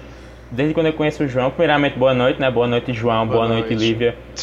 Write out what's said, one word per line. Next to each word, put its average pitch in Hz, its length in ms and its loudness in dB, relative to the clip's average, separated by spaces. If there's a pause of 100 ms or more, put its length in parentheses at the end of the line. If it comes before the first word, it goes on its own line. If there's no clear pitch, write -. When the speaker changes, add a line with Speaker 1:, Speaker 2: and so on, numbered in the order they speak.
(500)
Speaker 1:
desde 143 220 0
quando 160 140 0
eu 156 80 0
conheço 151 300 -2
o 139 40 0
João, 127 220 0
primeiramente, 143 480 2
boa 131 160 4
noite, 127 260 2
né? 131 100 2
Boa 120 160 2
noite, 120 280 -2
João. 113 320 0
Boa 113 140 2
Speaker 2:
Boa 113 80 2
Speaker 1:
noite, 113 260 0
Speaker 2:
noite. 107 120 0
Speaker 1:
Lívia. 117 300 0 (260)